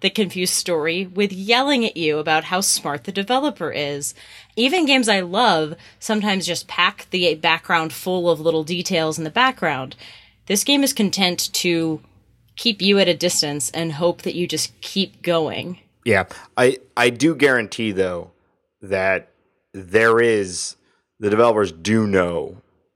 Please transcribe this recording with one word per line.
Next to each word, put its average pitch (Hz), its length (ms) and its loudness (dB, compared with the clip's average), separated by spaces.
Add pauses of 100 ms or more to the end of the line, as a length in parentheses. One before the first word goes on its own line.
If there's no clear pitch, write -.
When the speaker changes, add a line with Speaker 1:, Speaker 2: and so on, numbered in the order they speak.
Speaker 1:
that 190 140 -2
confuse 185 360 -2
story 170 560 -2
with 196 240 -2
yelling 233 540 2
at - 120 -6
you 151 220 0
about 160 260 0
how 185 160 -2
smart 147 420 -4
the 202 80 -8
developer 202 600 -2
is. 143 420 -6 (420)
Even 285 300 2
games 262 240 4
I 196 120 2
love 175 540 0 (240)
sometimes 202 480 -2
just 170 200 -6
pack - 440 -2
the 175 240 0
background 165 580 0
full 180 360 -2
of 160 100 2
little 160 240 0
details 165 540 -2
in 165 60 -6
the 156 60 -6
background. 156 680 -2 (500)
This 202 180 0
game 285 200 2
is 269 100 0
content 185 600 0
to 165 480 -2 (540)
keep 220 260 -4
you 196 180 4
at 185 80 4
a 175 80 4
distance 151 560 -2
and - 220 -4
hope 175 300 -2
that 185 120 -6
you 175 120 -2
just - 340 -6
keep - 400 -4
going. 165 580 -4 (260)
Speaker 2:
Yeah. 98 200 2 (320)
I, 127 200 4 (180)
I 120 140 4
do 127 260 2
guarantee, 120 580 0
though, 90 380 -2 (500)
that 95 500 -2 (420)
there 110 480 2
is, 101 540 0 (440)
the 104 100 -2
developers 107 420 4
do 104 340 0
know 87 520 0 (380)